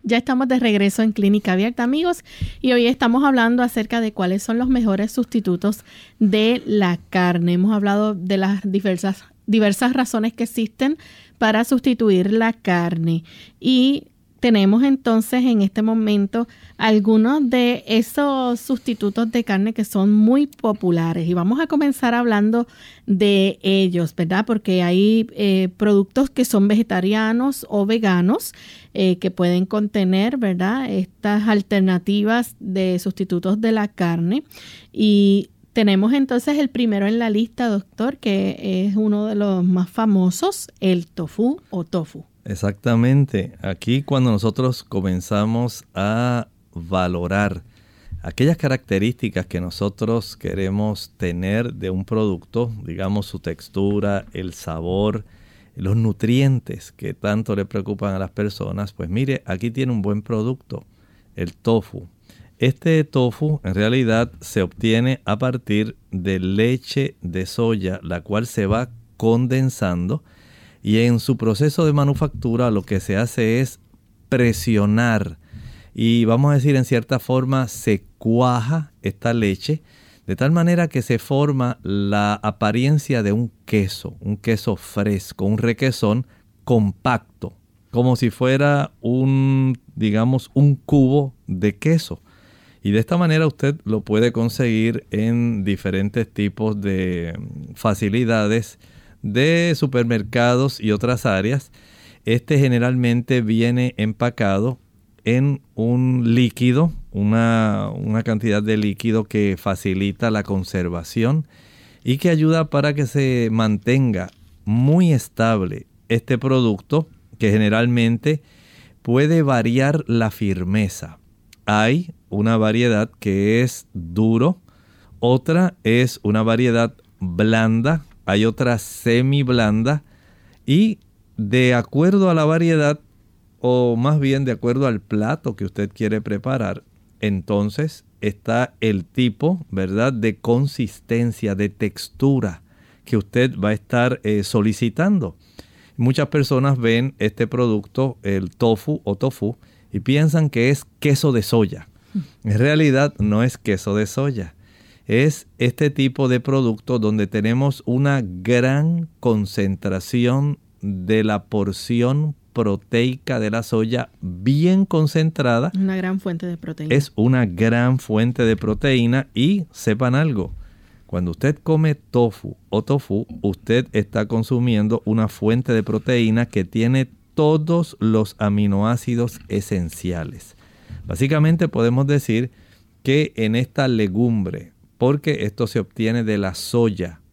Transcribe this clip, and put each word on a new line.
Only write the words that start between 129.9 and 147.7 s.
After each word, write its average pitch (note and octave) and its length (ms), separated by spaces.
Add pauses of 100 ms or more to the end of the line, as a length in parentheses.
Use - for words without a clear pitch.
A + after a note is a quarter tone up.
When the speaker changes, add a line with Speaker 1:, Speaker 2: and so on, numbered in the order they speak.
Speaker 2:
y G3+ 340 (380)
de B2 360
acuerdo F3+ 560
a E3+ 40
la D#3+ 120
variedad, D#3 540 (600)
o B2 360
más C#3+ 240
bien C3+ 260
de B2+ 60
acuerdo B2 360
al A2 140
plato A2 540
que G2+ 100
usted G2+ 280
quiere G#2+ 280
preparar, G#2+ 640 (360)
entonces G#2 840 (160)
está A2+ 600
el G2+ 240
tipo, D3+ 640
¿verdad?, G2 420
de A2 240
consistencia, A#2 1160
de G2+ 140
textura A2 920 (440)
que A#2 120
usted A#2+ 400
va G2+ 120
a G#2+ 40
estar, B2 500
eh, G#2 200
solicitando. A2+ 960 (580)
Muchas B2+ 320
personas C#3 500
ven A#2 400
este G#2+ 300
producto, A#2+ 720